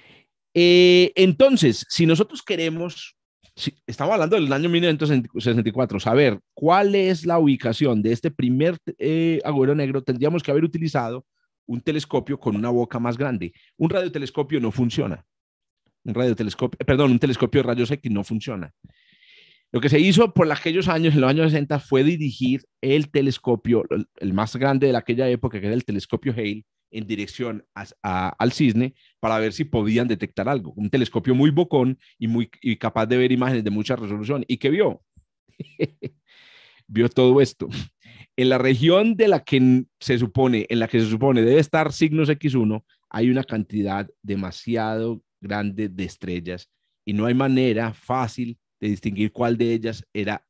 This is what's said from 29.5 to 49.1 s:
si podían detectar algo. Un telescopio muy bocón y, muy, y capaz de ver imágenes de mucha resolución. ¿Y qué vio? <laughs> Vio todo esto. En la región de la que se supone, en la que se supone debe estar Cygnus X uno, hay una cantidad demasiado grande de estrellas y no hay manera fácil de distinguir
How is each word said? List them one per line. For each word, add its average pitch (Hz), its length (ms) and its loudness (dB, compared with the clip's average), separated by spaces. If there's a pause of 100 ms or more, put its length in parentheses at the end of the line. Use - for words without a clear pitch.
si 107 120 -6
podían 113 440 0
detectar 104 400 -6
algo. 123 300 -6
Un 104 140 -6
telescopio 123 420 0
muy 135 160 4
bocón 139 480 0 (220)
y, 113 80 -4
muy, 113 240 -2 (100)
y 117 140 -2
capaz 110 320 -2
de 123 100 2
ver 127 140 4
imágenes 127 320 0
de 104 80 -2
mucha 104 240 -2
resolución. 110 520 -6
¿Y 127 100 -4
qué 139 120 0
vio? 160 320 0 (460)
<laughs> - 640 -10 (760)
Vio 117 220 2
todo 127 320 6
esto. - 260 -2 (720)
En 127 120 2
la 127 100 2
región 165 580 2
de 214 100 4
la 190 160 2
que 127 420 4 (140)
se 123 200 -2
supone, 120 500 0
en 117 100 0
la 113 80 0
que 117 120 0
se 110 100 2
supone 120 320 2
debe 123 180 4
estar 156 320 0
Cygnus 151 380 0
X 147 240 -2
uno, 107 320 0 (240)
hay 117 220 0
una 131 120 0
cantidad 101 640 -4 (140)
demasiado 110 1040 -6 (180)
grande 104 480 -6
de 92 160 -8
estrellas 90 640 -10 (320)
y 104 100 -6
no 104 120 -2
hay 120 80 0
manera 127 600 0
fácil 120 640 -6 (220)
de 104 100 -4
distinguir 104 420 -4